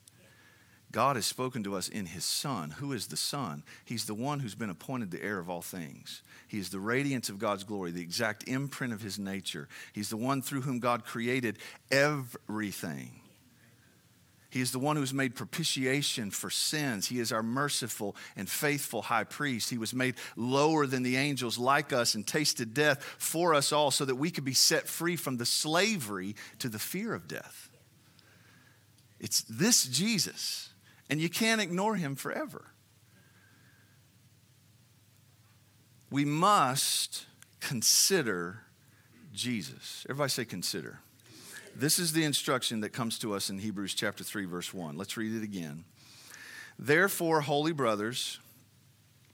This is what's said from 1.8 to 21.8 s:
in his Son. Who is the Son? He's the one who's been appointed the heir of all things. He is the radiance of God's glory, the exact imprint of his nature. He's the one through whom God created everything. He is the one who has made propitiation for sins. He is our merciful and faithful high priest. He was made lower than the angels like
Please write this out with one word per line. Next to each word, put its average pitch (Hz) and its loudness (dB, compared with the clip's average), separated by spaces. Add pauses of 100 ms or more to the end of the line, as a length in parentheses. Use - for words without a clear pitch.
in 98 -4
his 82 -8
Son. 92 -2
Who 143 -6
is 104 -4
the - -6
Son? 90 -4 (200)
He's 113 -4
the 107 -6
one 139 -2
who's 107 -6
been 110 -4
appointed 113 -6
the 85 -6
heir 101 -2
of 87 -6
all 85 -4
things. - -10 (240)
He 107 -6
is 90 -6
the 98 -4
radiance 123 0
of 101 -8
God's 101 0
glory, 98 -4
the 87 -4
exact 104 -2
imprint 135 -4
of 101 -8
his 101 -8
nature. 95 -6 (240)
He's 101 -6
the 110 -4
one 131 0
through 139 -4
whom 127 -2
God 120 2
created 120 -2 (320)
everything. 107 0 (1300)
He 127 0
is 123 2
the 131 -2
one 147 2
who 147 2
has 127 -2
made 135 0
propitiation 131 0
for - -4
sins. 131 0
He 123 -2
is 120 0
our 110 2
merciful 117 -2 (200)
and 95 -6
faithful 139 0
high 110 2
priest. 131 -2
He 127 -2
was 110 -2
made 127 2 (200)
lower 139 4
than 127 0
the 127 2
angels 127 0
like 139 4